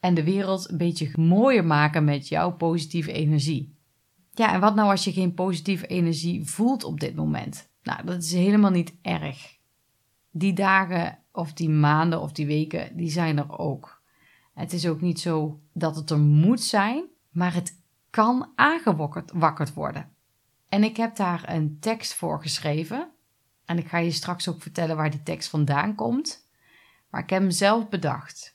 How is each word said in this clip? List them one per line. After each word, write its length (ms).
En 100
de 100
wereld 460
een 80
beetje 380
mooier 500
maken 380
met 240
jouw 240
positieve 600
energie. 640
Ja, 220
en 60
wat 160
nou 140
als 140
je 80
geen 220
positieve 540
energie 580
voelt 380
op 160
dit 160
moment? 540
Nou, 220
dat 180
is 100
helemaal 380
niet 300
erg. 560
Die 220
dagen 680
of 220
die 160
maanden 520
of 100
die 140
weken, 520
die 120
zijn 280
er 200
ook. 440
Het 200
is 140
ook 140
niet 180
zo 420
dat 220
het 140
er 100
moet 420
zijn, 420
maar 240
het 280
kan 460
aangewakkerd, 760
wakkerd 420
worden. 360
En 140
ik 140
heb 180
daar 380
een 260
tekst 340
voor 280
geschreven. 680
En 120
ik 100
ga 100
je 140
straks 360
ook 140
vertellen 340
waar 160
die 120
tekst 260
vandaan 460
komt. 540
Maar 120
ik 80
heb 120
hem 100
zelf 380
bedacht. 640